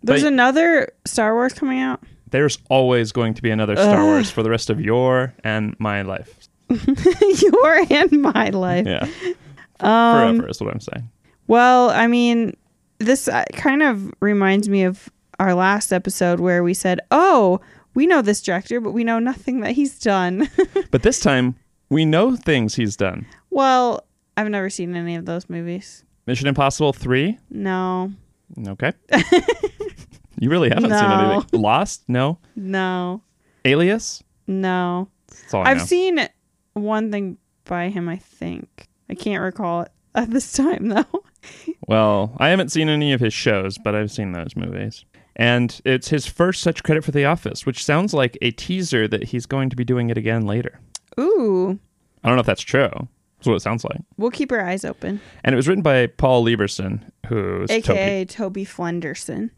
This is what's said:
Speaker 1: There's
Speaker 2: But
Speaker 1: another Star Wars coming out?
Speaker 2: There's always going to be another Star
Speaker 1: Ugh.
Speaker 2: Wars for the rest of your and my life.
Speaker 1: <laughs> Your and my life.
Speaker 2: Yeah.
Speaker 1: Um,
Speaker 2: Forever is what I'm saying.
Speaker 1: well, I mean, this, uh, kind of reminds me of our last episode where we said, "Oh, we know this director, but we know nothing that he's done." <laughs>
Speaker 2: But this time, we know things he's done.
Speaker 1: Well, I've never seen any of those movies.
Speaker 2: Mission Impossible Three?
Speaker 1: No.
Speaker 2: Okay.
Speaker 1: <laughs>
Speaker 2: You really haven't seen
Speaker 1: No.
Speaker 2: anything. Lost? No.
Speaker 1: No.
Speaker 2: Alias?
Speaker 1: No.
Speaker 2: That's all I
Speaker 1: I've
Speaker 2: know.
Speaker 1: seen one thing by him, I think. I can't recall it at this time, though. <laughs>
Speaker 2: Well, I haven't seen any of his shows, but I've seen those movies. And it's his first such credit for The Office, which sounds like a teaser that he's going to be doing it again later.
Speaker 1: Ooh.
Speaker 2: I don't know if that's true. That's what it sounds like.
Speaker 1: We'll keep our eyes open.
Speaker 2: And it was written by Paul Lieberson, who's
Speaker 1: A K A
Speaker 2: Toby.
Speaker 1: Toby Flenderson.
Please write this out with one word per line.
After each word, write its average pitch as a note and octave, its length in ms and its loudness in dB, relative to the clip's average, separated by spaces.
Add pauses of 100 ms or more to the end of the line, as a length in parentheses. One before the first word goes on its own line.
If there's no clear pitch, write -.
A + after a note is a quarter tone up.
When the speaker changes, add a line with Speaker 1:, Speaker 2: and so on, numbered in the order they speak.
Speaker 1:
There's C#4 200 2
Speaker 2:
But D4+ 60 2
Speaker 1:
another C#4 640 4 (120)
Star A3 300 0
Wars B3 180 0
coming C4 280 -4
out? C4 200 -4 (300)
Speaker 2:
There's C#3 280 0 (100)
always B2+ 440 2
going A2+ 220 0
to - 80 -12
be A#2 80 0
another G#2+ 260 0
Star G3+ 240 6
Speaker 1:
Ugh. D#4 60 4
Speaker 2:
Wars C#4+ 240 2
for - 120 -2
the A2 80 0
rest A#2 200 -2
of G#2 100 0
your B2+ 540 2 (100)
and G#2+ 340 -2
my G2+ 240 -4
life. - 520 -10
Speaker 1:
<laughs> - 140 -20
Your E4 1120 4 (100)
and D#4 220 4
my A3+ 380 2
life. F3+ 360 0
Speaker 2:
Yeah. - 220 -2 (720)
Speaker 1:
Um, A#3 560 6
Speaker 2:
Forever A#3 140 -2
is - 100 -8
what G#2 120 -4
I'm A2 80 -6
saying. - 300 -12 (380)
Speaker 1:
well, B3 420 6
I A3+ 160 2
mean, A#3 500 2 (420)
this, A#3+ 300 0
uh, - 160 0 (100)
kind C#4+ 280 0
of G#3+ 380 0
reminds G3+ 480 2
me G3 160 2
of F#3 240 -4 (320)
our F#3+ 140 2
last F#3+ 380 0
episode F#3 460 0
where F3 240 2
we F3 120 0
said, F3+ 260 -2 (100)
"Oh, C4 500 4 (340)
we C#4 120 2
know E4+ 160 4
this G#3 200 0
director, G3 380 -4
but A3 120 -6
we A#3 120 -2
know A#3 140 0
nothing B3+ 420 -4
that G#3+ 120 -4
he's C4+ 260 -2
done." G3 560 0
<laughs> - 360 -2
Speaker 2:
But B2+ 120 0
this - 160 2
time, B2+ 360 2 (340)
we D#3 160 2
know F#3+ 320 2
things B2+ 400 0
he's G#2+ 200 -2
done. F2+ 300 -4 (240)
Speaker 1:
Well, B3+ 540 0 (320)
I've G#3+ 140 -4
never G3 200 -4
seen F3 240 -8
any E3+ 220 -6
of E3 80 -10
those E3+ 240 -8
movies. F3 560 -12 (220)
Speaker 2:
Mission B2+ 200 -2
Impossible C#3 460 2
Three? C3+ 460 -2 (120)
Speaker 1:
No. F#3 640 -4 (560)
Speaker 2:
Okay. B2 240 -4 (180)
Speaker 1:
<laughs> F4+ 680 0 (600)
Speaker 2:
You A#2+ 100 0
really D#3+ 200 2
haven't A3+ 200 2
seen G#3 180 4
Speaker 1:
No. F#3+ 240 4
Speaker 2:
anything. - 280 0
Lost? B2 480 0
No. C3 300 0 (180)
Speaker 1:
No. F#3+ 680 -4 (420)
Speaker 2:
Alias? F3 580 0 (260)
Speaker 1:
No. F#3 600 -2 (200)
Speaker 2:
That's - 260 -14
all G2 120 0
I B3+ 40 4
Speaker 1:
I've C4+ 80 2
Speaker 2:
know. - 60 -4
Speaker 1:
seen F4+ 440 0 (440)
one G#3+ 400 -4
thing G3+ 240 -6 (300)
by F3 240 -6
him, F3 180 -6
I E3+ 80 -8
think. - 720 -16 (200)
I - 60 -10
can't F#3+ 280 -4
recall F3+ 400 -4
it - 100 -12 (220)
at A3+ 160 -2
this B3 220 -2
time, C#4 360 -2
though. G#3+ 160 0
<laughs> F#4+ 180 -8 (640)
Speaker 2:
Well, A2 500 2
I C3 100 2
haven't F#3 220 2
seen D#3 200 0
any D3 240 2
of A#2+ 60 -2
his A2+ 120 0
shows, G2 460 -2
but G#2 160 -4
I've G#2+ 180 -2
seen G2 200 -6
those E2+ 220 -10
movies. F#2 520 -10 (300)
And A#2+ 500 0
it's C3 220 0
his D3+ 180 -2
first F3 340 0
such E3 220 -2
credit D#3 200 0
for D3 100 -6
The C#3+ 120 0
Office, - 400 -2
which - 180 -6
sounds E3+ 300 0
like C3 300 0
a A#2+ 80 0
teaser C#3 580 -4
that G#2 160 -4
he's A#2+ 220 -8
going C3+ 240 -4
to B2+ 60 -10
be B2+ 60 -4
doing A#2+ 280 -2
it A#2 80 -2
again A2+ 280 -2
later. A2 320 -4 (400)
Speaker 1:
Ooh. G#3 600 0 (440)
Speaker 2:
I - 60 -2
don't B2 80 4
know B2 40 4
if A#2 60 0
that's G2 160 0
true. C3 280 0 (480)
That's - 80 -6
what A2+ 80 4
it - 80 -2
sounds A2 220 -4
like. - 180 -8 (160)
Speaker 1:
We'll A#3 120 -2
keep C4+ 220 -6
our A3+ 80 -2
eyes F#3 240 -6
open. G3+ 360 -8 (220)
Speaker 2:
And C3 120 0
it - 20 2
was B2+ 100 0
written F#3 160 0
by C3 260 2
Paul B2+ 360 2
Lieberson, G#2+ 640 -2 (160)
who's G2 440 -4
Speaker 1:
A A3+ 100 0
K G3 400 -2
A F#3 60 -4
Speaker 2:
Toby. - 0 -
Speaker 1:
Toby G3 400 -8
Flenderson. E3+ 920 -8